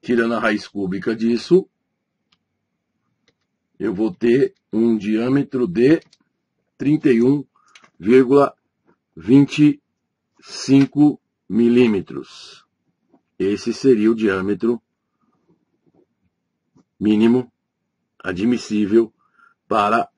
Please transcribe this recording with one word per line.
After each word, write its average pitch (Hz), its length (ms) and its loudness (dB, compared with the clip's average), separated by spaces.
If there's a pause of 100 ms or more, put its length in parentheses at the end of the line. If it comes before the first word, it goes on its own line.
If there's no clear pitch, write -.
Tirando 117 320 -2
a 110 60 -4
raiz 107 280 -4
cúbica 98 480 -6
disso, 117 540 0 (2000)
eu 101 140 -6
vou 101 200 -4
ter 120 400 0 (180)
um 113 260 0
diâmetro 120 720 -4
de 131 340 2 (760)
trinta 143 340 0
e 117 100 2
um 135 240 0 (540)
vírgula 131 560 2 (600)
vinte 131 440 0
e 147 220 2 (600)
cinco 139 800 0 (260)
milímetros. 110 1160 -2 (720)
Esse 104 360 -4
seria 110 360 2
o 117 60 0
diâmetro 104 680 -4 (2250)
mínimo 113 520 0 (720)
admissível 107 880 -2 (540)
para 107 500 -2